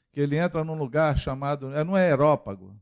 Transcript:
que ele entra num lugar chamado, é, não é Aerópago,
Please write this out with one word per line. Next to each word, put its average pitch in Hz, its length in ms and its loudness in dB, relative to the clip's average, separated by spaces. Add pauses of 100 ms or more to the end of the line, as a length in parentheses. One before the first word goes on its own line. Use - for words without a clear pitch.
(120)
que - 80 -8
ele 143 180 0
entra 170 260 0
num 160 140 -6
lugar 147 400 0
chamado, 135 560 -4
é, 151 100 -2
não 185 140 0
é 185 60 4
Aerópago, 127 800 2